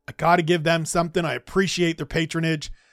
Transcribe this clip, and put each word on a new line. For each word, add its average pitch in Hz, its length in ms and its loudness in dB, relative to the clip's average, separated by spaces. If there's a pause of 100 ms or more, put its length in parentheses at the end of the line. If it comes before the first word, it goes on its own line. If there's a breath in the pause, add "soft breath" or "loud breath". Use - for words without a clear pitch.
I - 80 -14
gotta 170 260 4
give 160 220 2
them 165 200 2
something. 170 400 -2
I 139 100 -2
appreciate 175 640 0
their 156 100 -8
patronage, 160 680 -2 (200 soft breath)